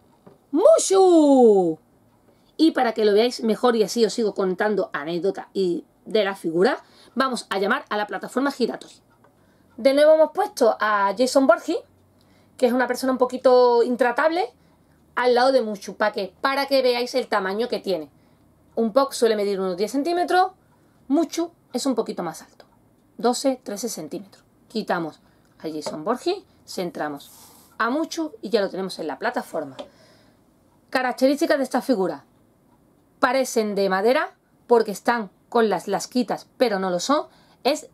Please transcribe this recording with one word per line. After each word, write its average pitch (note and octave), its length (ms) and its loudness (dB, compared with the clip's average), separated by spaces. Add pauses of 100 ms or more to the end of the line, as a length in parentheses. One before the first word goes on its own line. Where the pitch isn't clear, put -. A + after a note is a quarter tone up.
(520)
Mushu. D4 1300 6 (800)
Y D#4 160 4
para A#3+ 220 0
que A3 100 -2
lo G#3 80 4
veáis A#3+ 320 2
mejor A3+ 320 2
y A3 80 2
así A3 220 2
os F#3+ 80 -2
sigo G#3 200 -2
contando G3 600 -2
anécdota E3+ 580 -6
y F#3 320 -2 (220)
de G#3 180 0
la G3 120 -4
figura, F#3 460 0 (320)
vamos B3+ 360 -4
a G3 100 -2
llamar A3+ 300 0
a G#3+ 80 -4
la G#3 100 -2
plataforma A#3+ 440 -4
giratoria. - 460 -6 (800)
De C4+ 160 2
nuevo D4+ 200 6
hemos D#4 180 4
puesto E4+ 480 0
a G3+ 380 0
Jason C4 300 2
Borges, E4 300 0 (800)
que B3+ 100 0
es A#3 60 0
una B3 120 0
persona B3 260 -4
un B3+ 60 -2
poquito B3 640 4
intratable, C4+ 720 0 (600)
al B3 180 2
lado B3+ 180 4
de B3+ 100 4
Mushu. G#3 340 -8
¿Para G#3 160 0
qué? G3 300 -8
Para C#4 260 -2
que C4+ 160 2
veáis B3 320 -2
el B3 120 -2
tamaño G#3 400 -2
que G#3+ 120 -6
tiene. E3 320 -6 (640)
Un A3+ 180 -2
Pok C4+ 200 0
suele A3 220 0
medir G3+ 240 -4
unos F#3 180 -4
diez G#3 140 -4
centímetros, F4 600 0 (560)
Mushu E4 440 -2 (220)
es B3 120 -6
un C4 100 -2
poquito - 260 -6
más E3 200 -8
alto, - 240 -20 (520)
doce, B3 460 -2
trece G3+ 260 -10
centímetros. - 540 -14 (240)
Quitamos F3+ 520 -6 (400)
a E3+ 100 -12
Jason D#3 340 -10
Borges, B3+ 340 -4 (300)
centramos D3+ 640 -10 (460)
a A3+ 120 -2
Mushu D#4 520 -6
y G3+ 80 -12
ya G#3 120 0
lo F#3+ 80 -2
tenemos F#3 300 -8
en D#3+ 80 -8
la C#3+ 100 -10
plataforma. F3+ 600 -8 (1120)
Características C4+ 680 0
de C4+ 60 -2
esta B3+ 180 -2
figura. F3+ 440 -2 (920)
Parecen A#3+ 560 0
de G3 140 0
madera A#3 460 0 (320)
porque A3+ 240 4
están A3+ 380 -4 (200)
con A3+ 200 2
las F3+ 180 -4
lasquitas, G3 600 -4 (100)
pero G#3+ 220 0
no F#3+ 100 -2
lo F3 100 -2
son. C#4+ 280 -2 (360)
Es C#4+ 300 -2